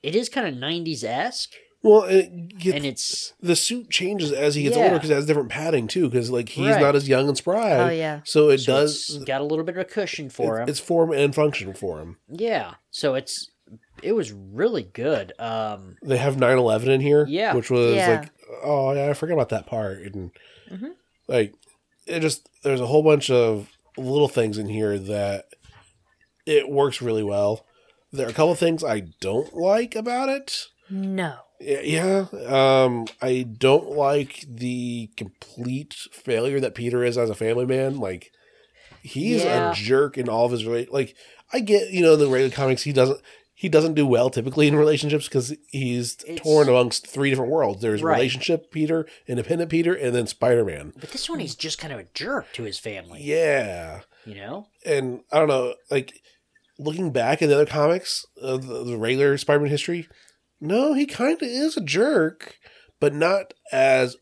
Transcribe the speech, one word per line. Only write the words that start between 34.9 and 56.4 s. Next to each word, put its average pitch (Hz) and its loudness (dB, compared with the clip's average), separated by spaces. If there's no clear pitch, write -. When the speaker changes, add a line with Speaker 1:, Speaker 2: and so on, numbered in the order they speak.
Speaker 2:
complete 123 -10
failure 123 -2
that 131 -4
Peter 120 -2
is 120 0
as 117 0
a 104 -4
family 117 0
man. 131 -2
Like, 92 -8
he's 202 -2
Speaker 1:
Yeah. 87 0
Speaker 2:
a - -4
jerk 131 0
in 123 -4
all 113 2
of 123 0
his 113 -4
rela-, 120 -4
like, 135 -4
I 254 0
get, 202 2
you 180 0
know, 160 8
in 151 6
the 147 6
regular 131 2
comics, 131 0
he 143 -4
doesn't, 131 2
he 190 -4
doesn't 156 4
do 151 2
well 123 4
typically 135 0
in 147 4
relationships 151 2
'cause 135 -4
he's 123 -4
Speaker 1:
It's 165 -12
Speaker 2:
torn 151 6
amongst 123 4
three 139 -2
different 131 0
worlds. 117 0
There's 110 0
Speaker 1:
Right. 160 2
Speaker 2:
relationship 131 -2
Peter, 156 -2
independent 160 -4
Peter, 170 2
and 127 -2
then 120 0
Spider-Man. 98 0
Speaker 1:
But - -16
this - -8
one, 330 -8
he's 160 -10
just 156 -8
kind 151 -12
of 113 -12
a 92 -18
jerk 240 -6
to 120 -10
his 101 -10
family. 92 -14
Speaker 2:
Yeah. 117 -2
Speaker 1:
You 107 -16
know? 127 -14
Speaker 2:
And 131 -2
I 151 4
don't 156 4
know, 127 0
like, 135 -2